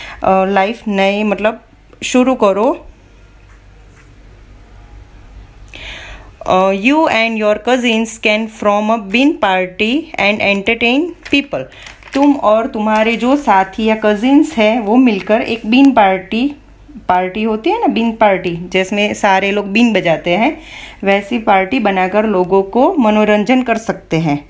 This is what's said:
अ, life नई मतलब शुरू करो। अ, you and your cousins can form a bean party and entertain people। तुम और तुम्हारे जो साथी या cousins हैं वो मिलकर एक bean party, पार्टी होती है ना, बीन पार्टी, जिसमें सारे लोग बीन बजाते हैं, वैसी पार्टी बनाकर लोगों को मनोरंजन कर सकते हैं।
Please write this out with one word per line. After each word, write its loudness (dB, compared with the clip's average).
अ, 2
life -2
नई 0
मतलब -2
शुरू 2
करो। 0
अ, 2
you 0
and 0
your 0
cousins -2
can 0
form 0
a 0
bean 0
party -2
and 0
entertain 0
people। -2
तुम 4
और 0
तुम्हारे 0
जो 0
साथी 0
या 2
cousins 2
हैं 2
वो 0
मिलकर 2
एक -6
bean 4
party, 0
पार्टी 0
होती -2
है -2
ना, 0
बीन 0
पार्टी, 0
जिसमें -2
सारे 0
लोग -2
बीन 0
बजाते 0
हैं, -2
वैसी 0
पार्टी 0
बनाकर 0
लोगों 2
को 2
मनोरंजन 2
कर -2
सकते -6
हैं। -2